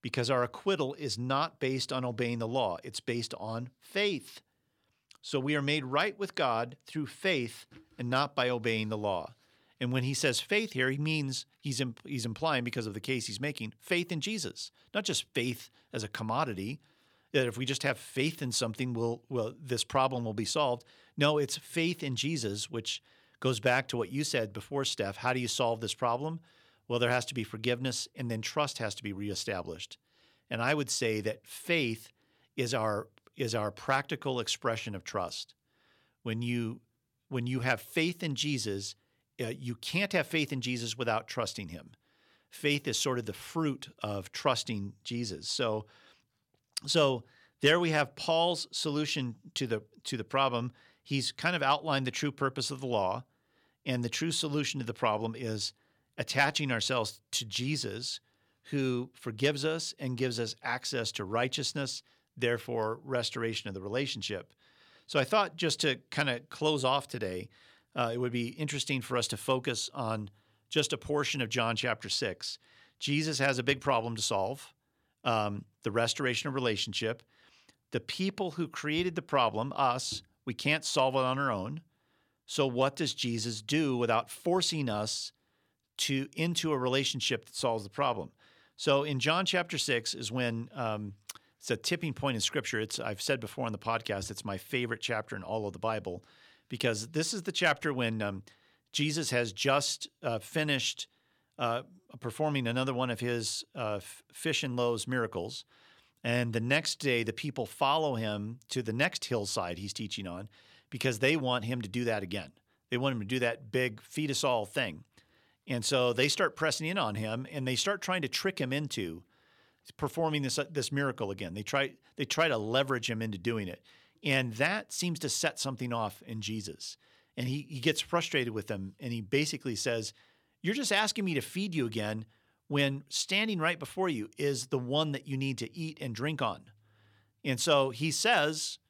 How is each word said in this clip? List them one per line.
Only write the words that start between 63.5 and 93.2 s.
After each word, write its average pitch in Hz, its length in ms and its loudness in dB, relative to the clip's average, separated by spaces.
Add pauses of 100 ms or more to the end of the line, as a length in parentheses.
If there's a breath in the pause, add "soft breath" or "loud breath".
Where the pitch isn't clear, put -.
of 95 60 -6
the 95 60 -6
relationship. 104 720 -4 (540 soft breath)
So - 120 2
I 135 60 6
thought, 196 320 2
just 160 240 0
to 135 160 4 (140)
kind 147 180 2
of 120 220 -2
close 151 340 2
off 131 240 2
today, 101 400 -4 (480 soft breath)
uh, 120 160 2
it 120 60 -2
would 123 140 0
be 120 160 -2
interesting 139 520 -2
for 123 160 -2
us 117 120 2
to 117 80 -2
focus 131 580 0
on 110 360 -4 (380 soft breath)
just 151 240 0
a 135 60 -4
portion 147 420 -2
of 113 80 0
John 117 260 2
chapter 110 340 -2
six. - 500 -4 (420 soft breath)
Jesus 147 400 0
has 135 180 4
a 123 60 0
big 139 160 4
problem 117 340 2
to 107 80 -2
solve, 104 500 0 (520)
um, 104 400 2 (180)
the 117 80 -2
restoration 117 580 2
of 131 60 -4
relationship. 113 680 -2 (680 soft breath)
The 123 80 -2
people 190 540 -2
who 165 160 -2
created 165 480 -2
the 170 60 -2
problem, 120 520 2
us, 127 480 2 (220)
we 127 100 -4
can't 156 300 0
solve 131 300 2
it 135 40 4
on 131 200 2
our 139 120 2
own. 113 300 -2 (640)
So 139 200 2
what 131 280 4
does 147 200 0
Jesus 113 480 -2
do 139 340 2
without 117 340 4
forcing 165 580 0
us 107 440 -2 (680)
to, 135 380 0
into 160 360 2
a 135 60 2
relationship 127 680 0
that - 100 -14
solves 113 260 2
the 101 80 -10
problem? 123 400 0 (460 soft breath)
So 139 260 6
in 147 160 0
John 160 260 4
chapter 175 340 0
six - 360 2
is 107 160 -6
when, 120 440 -2
um, 107 400 -4 (440 loud breath)
it's - 140 -8
a 110 40 2
tipping 170 380 -2
point 131 220 -2
in 107 40 -2
Scripture. - 380 0
It's, 110 220 -4
I've 110 200 -4